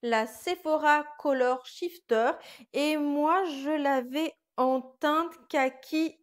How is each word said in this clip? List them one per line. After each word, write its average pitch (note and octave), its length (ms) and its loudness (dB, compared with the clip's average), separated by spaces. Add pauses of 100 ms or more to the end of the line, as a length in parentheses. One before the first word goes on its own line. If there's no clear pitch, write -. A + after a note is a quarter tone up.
la A3+ 240 0
Sephora D4+ 760 0 (140)
Color B3+ 480 0
Shifter. B3 640 -2 (400)
Et D4+ 240 0
moi, D4 480 2
je C#4+ 260 -4
l'avais C#4 640 0 (220)
en C4 240 2
teinte D#4 540 -2 (140)
kaki D#4 760 -2